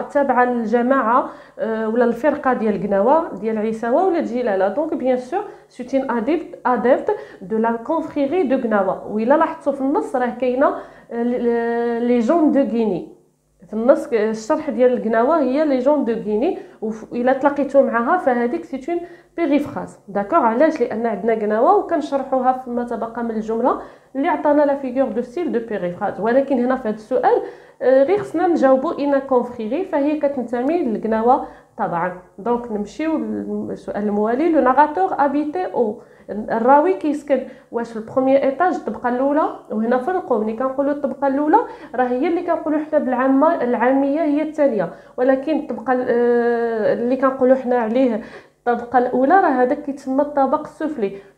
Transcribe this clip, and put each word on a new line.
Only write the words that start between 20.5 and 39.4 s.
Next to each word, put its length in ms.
لأن 260
عندنا 280
غناوا 360
وكنشرحوها 800
فيما 320
تبقى 400
من 60
الجملة 500
اللي 120
عطانا 340
لا 120
فيغور 380
دو 100
ستيل 300
دو 160
بيريفراز، 520
ولكن 440
هنا 120
في 120
هذا 80
السؤال، 460
آه، 200
غير 160
خصنا 280
نجاوبوا 520
إن 200
كونفريري، 640
فهي 340
كتنتمي 640
للغناوا 600
طبعًا. 340
دونك 340
نمشيو 460
للسؤال 840
الموالي، 460
لو 120
ناراتور 580
ابيتي 460
او، 380
الراوي 640
كيسكن 460
واش 180
في 60
البروميير 460
ايطاج 320
الطبقه 340
الاولى؟ 400